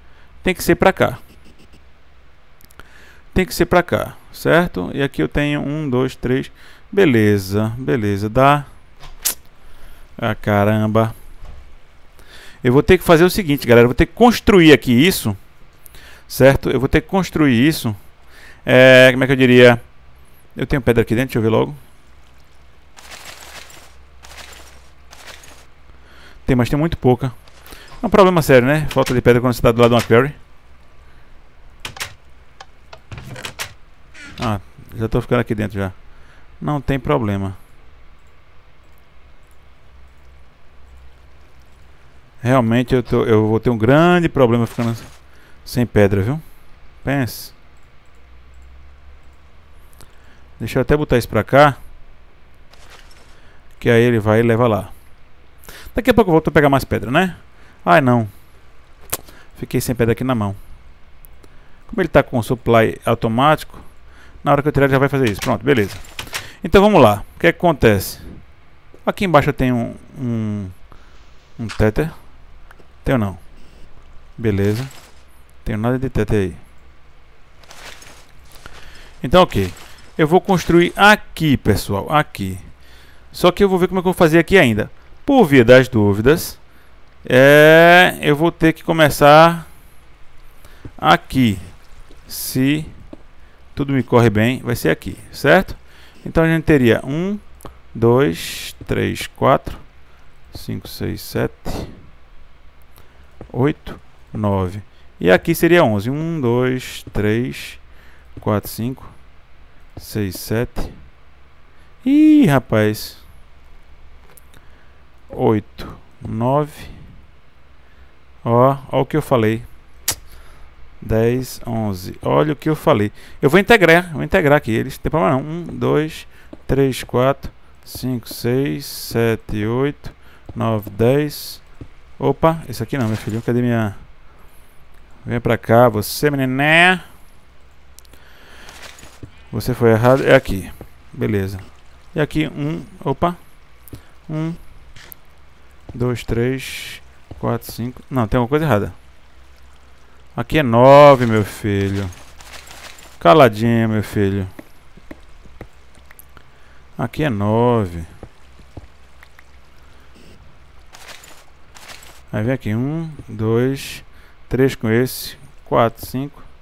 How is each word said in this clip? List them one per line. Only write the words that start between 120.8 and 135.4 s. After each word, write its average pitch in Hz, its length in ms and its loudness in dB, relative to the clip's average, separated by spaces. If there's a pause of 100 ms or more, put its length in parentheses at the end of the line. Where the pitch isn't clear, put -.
Dez, 117 640 -4
onze. 101 560 -8
Olha 147 300 0
o 135 40 -10
que - 120 -8
eu 156 80 -2
falei. 107 340 0 (320)
Eu 139 80 2
vou 165 80 4
integrar, 180 540 4
vou 143 100 -8
integrar 151 340 2
aqui 147 140 -2
eles. 120 260 -4
Não - 60 -20
tem 151 80 -6
problema 156 260 0
não. 131 60 -4
Um, 165 220 -10
dois, 139 640 -4 (420)
três, 135 340 -2
quatro, 131 480 -2 (340)
cinco, 127 440 -10
seis, 139 580 -4
sete, 110 800 -6
oito, 131 460 -6 (420)
nove, 113 360 -6
dez. 131 680 -2 (560)
Opa, 156 520 -2
esse 117 140 -8
aqui 127 140 -8
não, 120 120 -2
meu 110 80 -2
filho. 110 260 -8
Cadê 123 180 -2
minha? 117 360 -2 (1300)
Vem 117 140 -6